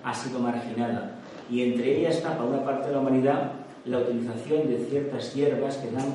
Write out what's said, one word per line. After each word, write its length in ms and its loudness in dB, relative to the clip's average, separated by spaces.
ha 100 -4
sido 260 -6
marginada. 760 -2
Y 140 0
entre 360 4
ellas 180 4
está, 200 -2
para 120 -2
una 140 0
parte 240 0
de 60 0
la 60 2
humanidad, 520 4
la 140 0
utilización 680 0
de 220 0
ciertas 440 -2
hierbas 440 2
que 140 -6
dan, 240 -2